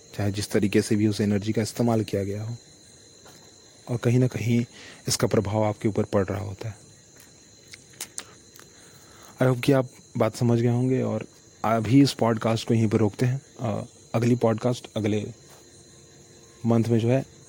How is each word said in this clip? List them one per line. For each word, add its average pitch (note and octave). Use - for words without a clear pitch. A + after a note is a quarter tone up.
चाहे G#2
जिस G2+
तरीके G#2+
से A2
भी G#2+
उस G#2
एनर्जी G#2
का A2+
इस्तेमाल A2+
किया G2
गया G2+
हो। A2+
और A#2+
कहीं A#2+
ना B2+
कहीं A#2+
इसका -
प्रभाव G#2+
आपके G#2+
ऊपर G#2
पड़ G2+
रहा G2
होता G2+
है। G#2
I C3
hope B2
कि C#3+
आप C3
बात A2
समझ A#2+
गए A#2+
होंगे B2
और A2
अभी A2+
इस C3+
podcast A2+
को B2
यहीं A2+
पर A2
रोकते G#2+
हैं। C3
अ, A2
अगली A#2+
podcast A#2+
अगले G#2+
month A#2
में A2+
जो A2+
है, C3+